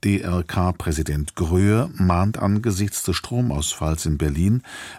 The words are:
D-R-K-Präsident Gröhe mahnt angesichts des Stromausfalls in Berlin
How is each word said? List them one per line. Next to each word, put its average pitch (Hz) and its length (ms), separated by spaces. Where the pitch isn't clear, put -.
D-R-K-Präsident 87 1300
Gröhe 92 600
mahnt 92 420
angesichts 104 640
des 90 140
Stromausfalls 80 880
in 78 100
Berlin 80 460